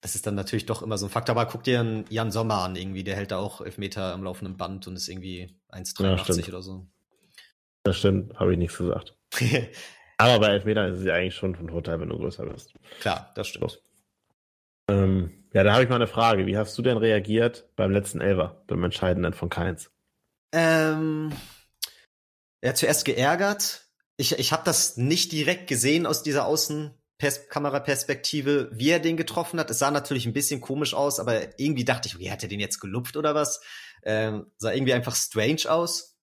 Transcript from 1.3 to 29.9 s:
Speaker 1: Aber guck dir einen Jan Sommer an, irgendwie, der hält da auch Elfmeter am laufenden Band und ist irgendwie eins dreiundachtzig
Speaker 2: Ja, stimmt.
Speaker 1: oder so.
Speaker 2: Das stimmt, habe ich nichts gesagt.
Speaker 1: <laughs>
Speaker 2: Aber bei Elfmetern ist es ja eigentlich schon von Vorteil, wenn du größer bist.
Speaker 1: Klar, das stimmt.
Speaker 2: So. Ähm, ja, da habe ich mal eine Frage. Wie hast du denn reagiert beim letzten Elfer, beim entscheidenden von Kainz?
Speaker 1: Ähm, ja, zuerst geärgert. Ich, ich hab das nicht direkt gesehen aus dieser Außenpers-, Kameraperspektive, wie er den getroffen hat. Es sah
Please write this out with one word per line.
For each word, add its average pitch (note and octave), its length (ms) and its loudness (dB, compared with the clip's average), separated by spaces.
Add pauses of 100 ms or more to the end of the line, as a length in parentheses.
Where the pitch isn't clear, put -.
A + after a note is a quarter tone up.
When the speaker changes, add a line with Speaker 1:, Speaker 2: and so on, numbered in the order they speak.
Speaker 1:
Aber A#2 140 2
guck A#2 120 -10
dir B2 180 2
einen A2 280 -2
Jan A2 240 -2
Sommer G#2+ 300 0
an, F#2 140 -4
irgendwie, F#2+ 280 -8
der G2 120 -4
hält G2+ 140 -6
da F#2 80 -4
auch G2 220 -8
Elfmeter F#2+ 520 -6
am F#2+ 120 -8
laufenden F#2+ 320 -8
Band F#2+ 300 -8
und F#2 100 -10
ist - 120 -8
irgendwie F#2 480 -12 (120)
eins F#2 260 -12
dreiundachtzig F#2+ 340 2
Speaker 2:
Ja, F2 140 2
stimmt. D#2+ 120 -6
Speaker 1:
oder F#2 80 -10
so. F#2 240 -14 (960)
Speaker 2:
Das F#2+ 140 2
stimmt, G2 400 2
habe F#2 140 4
ich F2 60 2
nichts F2 200 -2
gesagt. - 380 -4 (160)
Speaker 1:
<laughs> B2 160 2 (720)
Speaker 2:
Aber A#2 220 8
bei G#2+ 120 6
Elfmetern G2+ 400 2
ist F2+ 80 -4
es F#2+ 60 -4
ja E2+ 80 2
eigentlich F2+ 200 0
schon F#2 220 -2
von E2+ 140 -10
Vorteil, E2 300 -4
wenn D#2+ 80 -6
du D#2+ 80 -4
größer - 300 -6
bist. - 280 -14 (260)
Speaker 1:
Klar, - 340 -4
das G#2 140 -6
stimmt. - 240 -4
Speaker 2:
So. - 60 -20 (1080)
Ähm, F#2+ 640 2
ja, G2 120 8
da G#2 80 8
habe B2 120 8
ich B2 40 0
mal B2 80 2
eine A#2 100 4
Frage. A2+ 400 4
Wie G2+ 100 0
hast G#2+ 220 -2
du B2 40 -4
denn B2 140 4
reagiert A2 800 2
beim G2 160 2
letzten G2+ 280 0
Elfer, F2+ 460 0
beim F2+ 180 -2
entscheidenden F2+ 480 0
von E2+ 180 -6
Kainz? E2+ 400 -4 (600)
Speaker 1:
Ähm, D#3 800 2 (1300)
ja, B2+ 120 0
zuerst - 300 2
geärgert. F3 840 0 (280)
Ich, - 220 0
ich C3+ 140 0
hab D#3+ 120 -2
das - 320 2
nicht C#3+ 360 2
direkt D#3 340 0
gesehen C#3+ 400 2
aus D3+ 160 -2
dieser C#3 240 0
Außenpers-, D3+ 1000 -4
Kameraperspektive, C#3 1200 -2
wie A#2+ 180 0
er E3+ 100 4
den E3 160 0
getroffen E3 420 -4
hat. D#3 120 -2
Es D3 80 -2
sah C#3+ 120 4